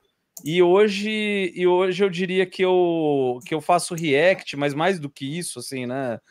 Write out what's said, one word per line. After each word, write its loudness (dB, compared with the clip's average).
e 0
hoje, 2
e 0
hoje 2
eu 2
diria -2
que -4
eu, 2
que -6
eu -4
faço 0
react, 2
mas -2
mais -2
do -10
que -10
isso, -10
assim, -10
né? -6